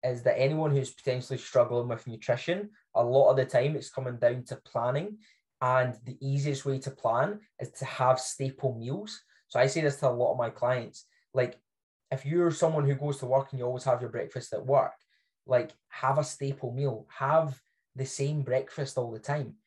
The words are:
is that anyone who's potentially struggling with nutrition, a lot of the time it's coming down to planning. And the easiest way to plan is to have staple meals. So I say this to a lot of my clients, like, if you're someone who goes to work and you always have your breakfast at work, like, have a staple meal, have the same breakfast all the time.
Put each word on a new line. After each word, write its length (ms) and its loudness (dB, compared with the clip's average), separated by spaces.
is 200 -2
that 160 4
anyone 320 2
who's 220 0
potentially 440 -4
struggling 500 2
with 200 -6
nutrition, 600 -4
a 80 4
lot 280 6
of 60 6
the 80 4
time 300 2
it's 140 -8
coming 280 -8
down 280 2
to 120 -12
planning. 600 -4
And 340 2
the 140 -12
easiest 460 -2
way 140 -2
to 120 -8
plan 480 0
is 140 -10
to 120 -8
have 340 4
staple 600 -4
meals. 420 -8
So 120 -2
I 80 8
say 140 0
this 160 2
to 120 2
a 0 -
lot 220 2
of 80 -2
my 100 0
clients, 560 -2
like, 260 0
if 160 -6
you're 260 2
someone 340 2
who 100 2
goes 240 -4
to 60 -8
work 260 2
and 80 -8
you 60 -4
always 180 -4
have 180 2
your 80 -6
breakfast 440 -8
at 120 -6
work, 280 2
like, 260 0
have 280 0
a 60 0
staple 500 -6
meal, 360 -4
have 500 0
the 100 -6
same 360 -2
breakfast 560 -2
all 140 -4
the 80 -12
time. 340 -6